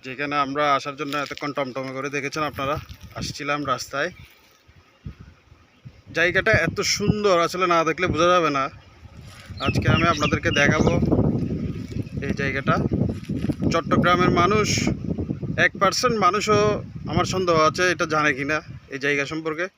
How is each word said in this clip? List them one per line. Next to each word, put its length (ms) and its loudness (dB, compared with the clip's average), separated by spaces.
যেখানে 300 -4
আমরা 180 -2
আসার 220 -6
জন্য 140 -6
এতক্ষণ 340 -8
টমটমে 400 -4
করে 180 -4
দেখেছেন 360 -4
আপনারা। 240 -2
আসছিলাম 400 -4
রাস্তায়, 380 -4
জায়গাটা 340 2
এত 120 -4
সুন্দর, 400 2
আসলে 280 0
না 40 4
দেখলে 240 -2
বোঝা 200 2
যাবে 240 4
না। 60 0
আজকে 300 2
আমি 180 4
আপনাদেরকে 360 0
দেখাবো 340 4
এই 140 -2
জায়গাটা। 340 0
চট্টগ্রামের 580 2
মানুষ, 260 2
এক 60 2
পার্সেন্ট 340 2
মানুষও 360 2
আমার 220 2
সন্দেহ 220 2
আছে 140 -2
এটা 200 -2
জানে 240 4
কিনা 200 -2
এই 120 -8
জায়গা 280 0
সম্পর্কে 340 -4